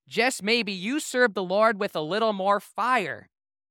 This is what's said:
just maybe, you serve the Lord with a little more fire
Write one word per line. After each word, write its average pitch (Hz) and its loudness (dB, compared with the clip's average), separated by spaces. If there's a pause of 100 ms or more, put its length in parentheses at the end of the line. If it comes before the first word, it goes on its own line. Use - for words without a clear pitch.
just 240 0
maybe, 214 0
you 202 -4
serve 247 0
the 202 -2
Lord 202 2
with 202 -4
a 165 -2
little 208 0
more 202 2
fire 202 -4 (420)